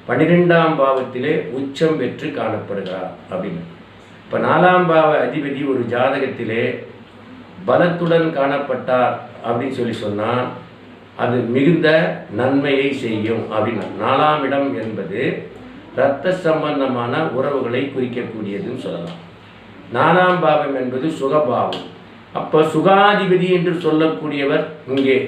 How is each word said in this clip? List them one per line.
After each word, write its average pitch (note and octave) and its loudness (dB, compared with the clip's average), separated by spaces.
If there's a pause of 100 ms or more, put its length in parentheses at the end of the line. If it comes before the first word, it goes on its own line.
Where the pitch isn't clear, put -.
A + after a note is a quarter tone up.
பன்னிரெண்டாம் E3 4
பாவத்திலே C3 0 (280)
உச்சம் D#3+ 0
பெற்று B2 -4 (120)
காணப்படுகிறார் G2 -6 (220)
அப்படின்னு. F2+ -6 (600)
இப்ப A2+ -4
நாலாம் F3+ 6
பாவ D#3 6 (160)
அதிபதி C#3 -4 (100)
ஒரு B2 0 (120)
ஜாதகத்திலே A#2+ 0 (1040)
பலத்துடன் E3 2 (100)
காணப்பட்டார் B2+ 0 (320)
அப்படின்னு B2 -2
சொல்லி A2+ -2
சொன்னா G#2 -2 (920)
அது B2 0 (160)
மிகுந்த D3+ 4 (520)
நன்மையை C#3 0 (140)
செய்யும் A2 -2 (120)
அப்படின்னு. G#2+ -2 (160)
நாலாம் D3 2
இடம் C#3 0 (140)
என்பது G2+ -6 (760)
இரத்த C#3 0 (100)
சம்பந்தமான C#3 0 (240)
உறவுகளை C3 -2 (140)
குறிக்கக்கூடியதுன்னு A#2 -6
சொல்லலாம். - -10 (760)
நாலாம் F3 4
பாவம் D3 2
என்பது B2+ -4 (140)
சுகபாவம். B2+ 0 (560)
அப்ப - 2 (120)
சுகாதிபதி F#3 4
என்று F3 0 (100)
சொல்லக்கூடியவர் D#3 0 (280)
இங்கே C3 4 (120)